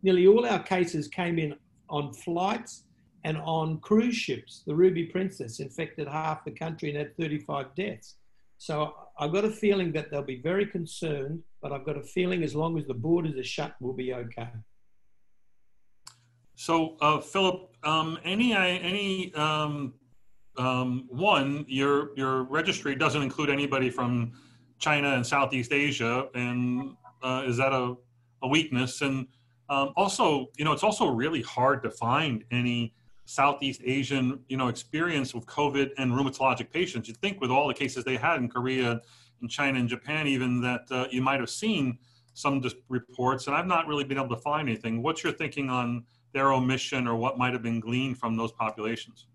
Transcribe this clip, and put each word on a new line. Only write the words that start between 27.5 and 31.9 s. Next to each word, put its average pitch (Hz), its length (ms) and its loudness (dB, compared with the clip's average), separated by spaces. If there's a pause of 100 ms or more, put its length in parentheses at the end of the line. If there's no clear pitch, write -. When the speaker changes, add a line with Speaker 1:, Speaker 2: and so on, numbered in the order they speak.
Speaker 2:
that 135 140 4
a, 127 240 0 (460)
a 131 60 -2
weakness? 131 540 2
And, 135 260 -2 (400)
um, 139 280 0
also, 170 600 2
you 147 80 -2
know, 156 80 4
it's 143 100 0
also 214 240 2
really 139 360 0
hard 127 420 0
to 113 80 -2